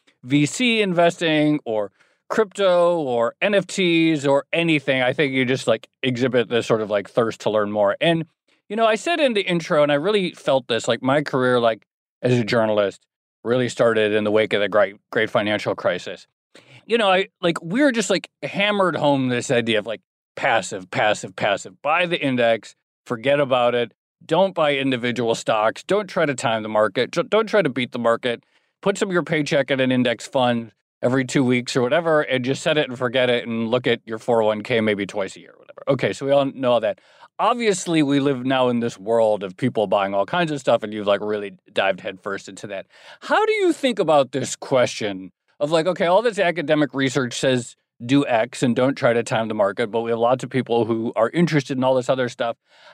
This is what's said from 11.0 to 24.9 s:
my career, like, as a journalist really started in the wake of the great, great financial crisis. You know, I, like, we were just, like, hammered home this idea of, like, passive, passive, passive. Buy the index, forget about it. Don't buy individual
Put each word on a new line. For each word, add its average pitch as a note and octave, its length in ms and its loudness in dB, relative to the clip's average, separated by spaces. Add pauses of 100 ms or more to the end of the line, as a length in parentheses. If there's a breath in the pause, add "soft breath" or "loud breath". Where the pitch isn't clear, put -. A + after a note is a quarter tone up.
my C#3 200 2
career, B2+ 380 0
like, A2+ 260 0 (360)
as B2 100 2
a A#2+ 100 2
journalist G#2+ 640 0 (380)
really B2 240 0
started A2 440 2
in G#2+ 120 0
the G#2 80 0
wake G#2+ 200 2
of G#2 80 0
the G2+ 80 0
great, G2+ 280 2 (160)
great A2 180 0
financial G#2 460 -2
crisis. F2+ 500 -6 (600 loud breath)
You A3+ 120 0
know, G#3 100 2
I, F#3 200 2 (120)
like, E3+ 220 -2
we F#3 200 -2
were C#4 100 4
just, A3+ 180 -2
like, F3+ 180 -2 (140)
hammered F#3+ 540 0
home C3+ 320 2
this B2 240 -2
idea A#2 260 2
of, G2 80 -2
like, - 140 -8 (340)
passive, G#2+ 560 -2
passive, G#2+ 460 -2
passive. G2+ 460 -4
Buy E3+ 240 0
the E3 140 -4
index, A#2+ 540 0 (300)
forget B2+ 340 0
about B2 380 2
it. A#2+ 160 -2 (320)
Don't F3+ 280 2
buy D3+ 240 0
individual A#2+ 600 -2